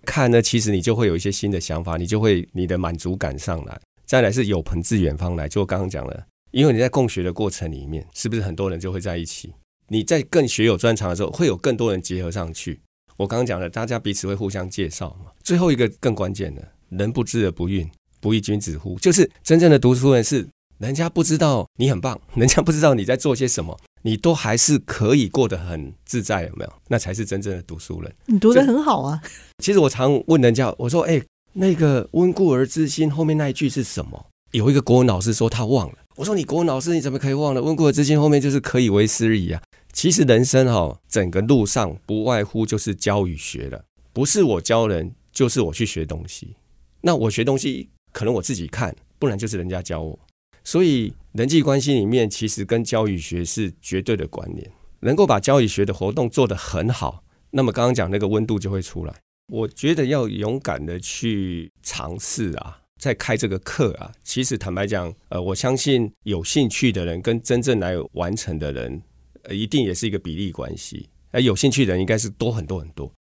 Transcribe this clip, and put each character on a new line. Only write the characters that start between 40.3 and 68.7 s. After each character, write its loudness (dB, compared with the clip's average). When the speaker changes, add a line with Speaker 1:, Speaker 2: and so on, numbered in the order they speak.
Speaker 1:
生 4
哦， 0
整 0
个 0
路 4
上 -2
不 -2
外 0
乎 -4
就 -2
是 -4
教 0
与 -4
学 -10
了， -14
不 0
是 4
我 2
教 2
人， -2
就 2
是 0
我 0
去 -2
学 -4
东 -10
西。 -16
那 0
我 0
学 -2
东 2
西， -6
可 -6
能 2
我 0
自 -4
己 -8
看， -6
不 0
然 0
就 -4
是 -4
人 -4
家 -6
教 -6
我。 -10
所 2
以 2
人 -2
际 4
关 2
系 0
里 2
面， 2
其 -6
实 -4
跟 0
教 0
与 -2
学 -6
是 -4
绝 -4
对 -2
的 -6
关 -10
联。 -14
能 0
够 6
把 4
教 4
与 4
学 0
的 -4
活 -4
动 -2
做 2
得 -2
很 -4
好， -4
那 0
么 0
刚 0
刚 2
讲 0
那 0
个 0
温 2
度 0
就 -6
会 -2
出 -10
来。 -10
我 -4
觉 -2
得 0
要 -2
勇 -4
敢 -6
的 -8
去 -6
尝 -8
试 -4
啊， -18
在 -2
开 -4
这 -2
个 -4
课 -2
啊， -16
其 -4
实 -4
坦 -8
白 -4
讲， -4
呃， -6
我 -4
相 -2
信 0
有 -4
兴 0
趣 0
的 -2
人 -4
跟 -2
真 0
正 0
来 -2
完 -4
成 -6
的 -4